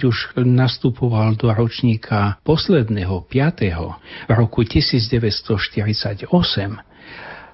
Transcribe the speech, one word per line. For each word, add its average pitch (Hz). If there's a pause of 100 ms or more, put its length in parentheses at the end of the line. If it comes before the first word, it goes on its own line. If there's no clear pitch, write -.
už 120 (280)
nastupoval 123
do 120
ročníka 110
posledného, 107
piateho, 120 (320)
v -
roku 113
tisíc 135
deväťsto 113
štyridsaťosem, 107 (680)